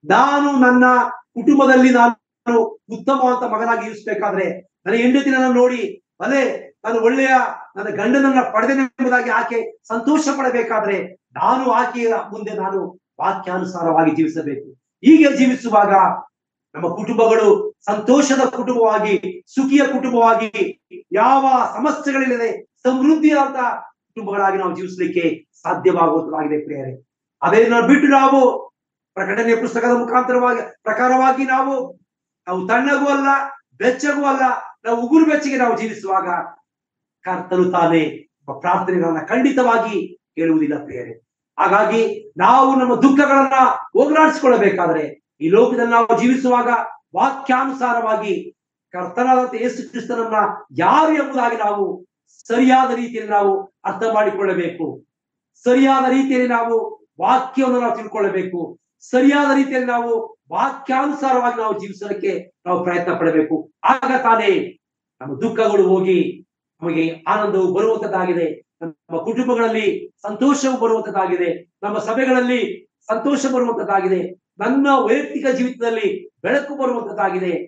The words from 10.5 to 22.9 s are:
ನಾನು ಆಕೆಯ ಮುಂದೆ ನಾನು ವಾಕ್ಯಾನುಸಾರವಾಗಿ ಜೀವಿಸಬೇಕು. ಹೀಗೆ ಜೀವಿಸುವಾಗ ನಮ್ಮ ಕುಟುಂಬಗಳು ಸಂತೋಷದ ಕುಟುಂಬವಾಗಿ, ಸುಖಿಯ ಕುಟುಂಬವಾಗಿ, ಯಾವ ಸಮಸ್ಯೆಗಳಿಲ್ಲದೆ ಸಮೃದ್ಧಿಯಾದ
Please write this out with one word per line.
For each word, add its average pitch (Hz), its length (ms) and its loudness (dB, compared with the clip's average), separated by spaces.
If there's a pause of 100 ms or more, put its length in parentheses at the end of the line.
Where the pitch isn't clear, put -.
ನಾನು 247 400 -2
ಆಕೆಯ 233 420 0 (180)
ಮುಂದೆ 214 220 -10
ನಾನು 185 460 -6 (220)
ವಾಕ್ಯಾನುಸಾರವಾಗಿ 165 920 -2
ಜೀವಿಸಬೇಕು. 151 600 -4 (340)
ಹೀಗೆ 302 320 8
ಜೀವಿಸುವಾಗ 226 520 2 (880)
ನಮ್ಮ 170 200 -6
ಕುಟುಂಬಗಳು 220 840 2
ಸಂತೋಷದ 262 580 2
ಕುಟುಂಬವಾಗಿ, 214 1080 0
ಸುಖಿಯ 269 320 2
ಕುಟುಂಬವಾಗಿ, 233 1000 0 (300)
ಯಾವ 269 340 2 (320)
ಸಮಸ್ಯೆಗಳಿಲ್ಲದೆ 254 840 -4
ಸಮೃದ್ಧಿಯಾದ 277 920 2 (260)